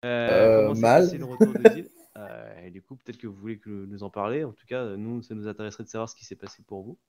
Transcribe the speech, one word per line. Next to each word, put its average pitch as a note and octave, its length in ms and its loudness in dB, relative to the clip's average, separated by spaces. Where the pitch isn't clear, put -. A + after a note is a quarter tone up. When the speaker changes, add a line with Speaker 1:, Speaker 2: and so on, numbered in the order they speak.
Speaker 1:
Euh, A#2+ 240 -2
Speaker 2:
Euh, A2 340 6
Speaker 1:
comment G#2+ 120 0
s'est A2+ 60 -2
Speaker 2:
mal. B2+ 220 6
Speaker 1:
passé F3 140 0
le C3 80 -10
retour B2+ 280 4
des A#2 260 6
îles ? F3 100 -16
Euh, G#2 480 -18
et F2+ 40 -18
du F#2 120 -20
coup, - 140 -20
peut-être B2 220 -18
que A#2 100 -14
vous G2 80 -14
voulez G#2 220 -12
que A2 120 -20
nous G2+ 340 -14
en G2 60 -10
parler. A2 340 -4
En B2+ 80 -10
tout - 160 -20
cas, A#2+ 300 -8
nous, A2+ 260 -8
ça A2+ 100 -16
nous G#2+ 140 -10
intéresserait G#2+ 360 -12
de G#2 60 -16
savoir A2+ 200 -8
ce - 60 -20
qui - 100 -20
s'est F#2+ 100 -16
passé - 320 -20
pour G2 160 -14
vous. C#3+ 140 -16